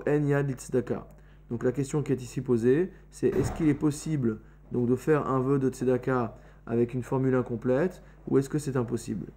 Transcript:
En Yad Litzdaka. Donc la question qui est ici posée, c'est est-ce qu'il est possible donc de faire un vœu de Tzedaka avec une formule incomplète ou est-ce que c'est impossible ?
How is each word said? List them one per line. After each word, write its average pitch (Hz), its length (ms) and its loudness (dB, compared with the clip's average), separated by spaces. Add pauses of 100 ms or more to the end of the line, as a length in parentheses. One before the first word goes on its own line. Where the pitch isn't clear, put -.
En 147 180 2
Yad 143 220 2
Litzdaka. 123 580 -4 (460)
Donc 117 120 -6
la 127 80 2
question 143 300 -2
qui 143 100 -2
est 123 120 0
ici 127 180 -8
posée, 127 500 2 (200)
c'est - 160 -2
est-ce - 240 2
qu'il 160 180 2
est 143 60 4
possible 143 640 -2 (320)
donc 120 160 0
de 127 80 4
faire 147 340 0
un 131 100 2
vœu 135 200 2
de 131 100 2
Tzedaka 123 680 0 (300)
avec 117 300 0
une 123 80 -4
formule 131 320 0
incomplète 127 680 0 (260)
ou 135 120 4
est-ce 139 100 -2
que 151 80 -4
c'est 139 180 -4
impossible ? 117 600 -4